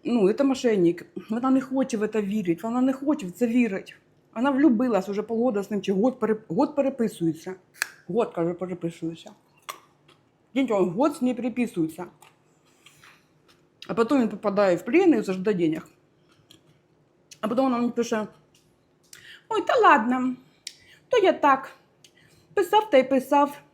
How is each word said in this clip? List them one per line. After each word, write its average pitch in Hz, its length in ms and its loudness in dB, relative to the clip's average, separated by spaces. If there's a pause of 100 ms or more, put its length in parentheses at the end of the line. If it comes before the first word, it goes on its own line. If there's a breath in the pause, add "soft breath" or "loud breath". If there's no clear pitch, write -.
ну, 226 240 2
это 220 160 0
мошенник. 214 640 0 (220)
Вона 247 220 -2
не 262 100 4
хоче 262 360 -4
в 202 60 -2
это 214 180 -2
вірити, 190 420 -2
вона 233 180 -2
не 262 120 2
хоче 269 340 -4
в 175 40 -10
це 240 160 -2
вірити. 226 460 -2 (420)
Вона 254 160 0
влюбилась 247 580 2
уже 208 140 -4
полгода 226 400 -2
з 196 80 -10
ним, 202 100 -4
чи 196 120 -2
год 240 260 0
пере-, 220 280 -2
год 262 280 -2
переписується. 202 800 -2 (520 loud breath)
Год, 220 260 -2
каже, 170 200 -2
переписується. 175 800 -8 (1200)
День, 262 160 0
он 196 180 2
год 277 260 0
з - 60 -8
нею 247 140 0
переписується. 214 720 -4 (1800 soft breath)
А 196 60 -8
потім 233 280 2
він 214 80 0
попадає 202 460 0
в 175 100 -8
плен 320 280 4
і 226 60 2
вже 196 140 -4
жде 190 200 -2
денег. 170 340 -2 (1500)
А 220 60 -6
потім 240 160 0
вона 247 140 2
мені 240 140 0
пише, 226 360 -2 (1200 loud breath)
«Ой, 440 120 -2
та - 180 0
ладно, 254 560 4 (720 loud breath)
то 508 80 2
я 370 160 4
так, 269 380 0 (840 soft breath)
писав 427 360 2
та 277 80 6
й 262 60 6
писав. 277 580 0 (120)